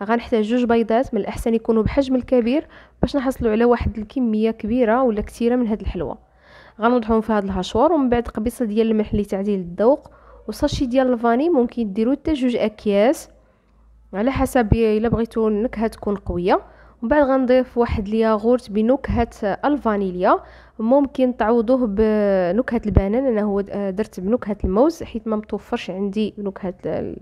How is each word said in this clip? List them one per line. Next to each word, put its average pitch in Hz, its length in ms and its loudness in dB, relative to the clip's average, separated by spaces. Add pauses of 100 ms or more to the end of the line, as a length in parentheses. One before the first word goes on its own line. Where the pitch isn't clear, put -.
غنحتاج 226 400 0
جوج 240 200 0
بيضات، 233 500 2
من 214 60 0
الاحسن 226 340 -2
يكونوا 220 300 2
بحجم 262 320 0
الكبير 247 520 0 (340)
باش - 140 0
نحصلوا 254 360 -2
على 226 140 2
واحد 233 320 0
الكميه 220 540 -2
كبيره 226 520 0
ولا 214 180 0
كثيره 233 340 -2
من 247 120 0
هاد 208 140 -4
الحلوه. 165 360 -6 (640)
غنوضعهم 226 400 2
في 220 120 -2
هاد 208 100 0
الهاشوار، 196 500 0
ومن 269 160 2
بعد 240 180 0
قبيصه 233 380 -6
ديال 220 260 0
الملح 214 240 0
لتعديل 202 440 -2
الذوق، 202 520 0 (360)
وساشي 285 380 -2
ديال 254 280 2
الفاني، 240 360 2
ممكن 240 440 0
ديروا 220 200 0
حتى 320 200 -2
جوج 247 220 0
اكياس 214 720 0 (840)
على 220 180 0
حسب 254 420 2
الا 226 360 2
بغيتوا 220 400 0
النكهه 214 380 -2
تكون 208 280 -4
قويه. 190 460 -2 (400)
ومن 226 80 -6
بعد 294 140 4
غنضيف 254 540 2
واحد 233 300 0
الياغورت 220 640 0
بنكهه 220 920 0
الفانيليا، 214 760 0 (400)
ممكن 254 580 2
تعوضوه 240 500 2
بنكهه 208 1000 0
البنان، 202 400 0
انا 220 160 0
هو 202 200 -2 (280)
درت 190 300 -6
بنكهه 202 440 -2
الموز 226 400 0
حيت - 240 -10
ما 220 80 -2
متوفرش 214 540 -8
عندي 196 480 -4
نكهه 190 360 -8 (120)
ال-، - 360 -6